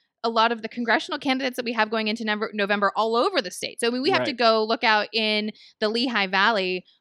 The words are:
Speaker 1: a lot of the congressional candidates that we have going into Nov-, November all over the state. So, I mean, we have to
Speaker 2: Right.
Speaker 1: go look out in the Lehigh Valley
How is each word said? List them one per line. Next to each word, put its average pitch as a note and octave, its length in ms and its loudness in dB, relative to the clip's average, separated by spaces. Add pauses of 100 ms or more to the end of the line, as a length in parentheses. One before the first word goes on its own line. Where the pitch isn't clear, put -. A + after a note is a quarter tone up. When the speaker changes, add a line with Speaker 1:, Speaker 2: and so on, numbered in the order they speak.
(240)
Speaker 1:
a A3+ 60 0
lot A3+ 220 4
of A3+ 100 -4
the A3 80 -8
congressional A#3 500 -2
candidates C4 360 -2
that B3 100 -6
we A#3 80 -4
have G#3+ 160 2
going A3 180 -2
into A3+ 160 -4
Nov-, G#3+ 300 -2
November G3+ 420 2
all A3 200 0
over F4 260 2
the F3+ 80 -6
state. - 300 -10
So, A#3 80 0
I - 20 2
mean, B3+ 140 -4
we E4 80 0
have F4+ 140 2
to - 60 -2
Speaker 2:
Right. A#3+ 60 -6
Speaker 1:
go A3+ 260 4
look A3+ 200 -2
out G#3+ 280 2
in G#3+ 400 -2 (280)
the G#3+ 100 2
Lehigh A#3 380 0
Valley F#3+ 580 2 (160)